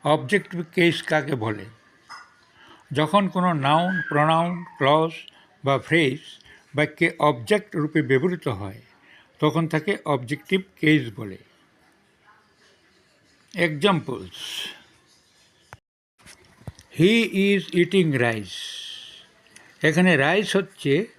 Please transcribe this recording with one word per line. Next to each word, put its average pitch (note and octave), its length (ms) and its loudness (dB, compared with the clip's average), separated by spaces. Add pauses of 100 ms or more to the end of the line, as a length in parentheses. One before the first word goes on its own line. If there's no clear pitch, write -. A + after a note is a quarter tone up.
অবজেক্টিভ D#3 600 -2 (120)
কেস E3+ 280 2
কাকে D3+ 320 -2
বলে? G#2+ 300 -6 (1300)
যখন D#3 380 2
কোনো F3+ 240 0
নাউন, D#3+ 560 0
প্রোনাউন, E3 540 0 (140)
ক্লজ D#3 340 2 (520)
বা C3+ 160 0
ফ্রেজ D3+ 400 0 (560)
বাক্যে D3+ 440 0
অবজেক্ট D3 560 0
রূপে D3+ 260 0
ব্যবহৃত C#3+ 460 0
হয়, G2+ 340 -8 (580)
তখন D3+ 280 0
তাকে E3 380 -2
অবজেক্টিভ C#3+ 560 -4 (180)
কেস D3 360 2
বলে। G2+ 220 -12 (2250)
এক্সাম্পলস, D3+ 1120 -2 (2250)
he G#3+ 300 4
is G3 320 2 (120)
eating F3 440 2
rice। A2 420 -2 (1300)
এখানে E3+ 300 4
রাইস F3 380 2
হচ্ছে F3+ 500 0 (140)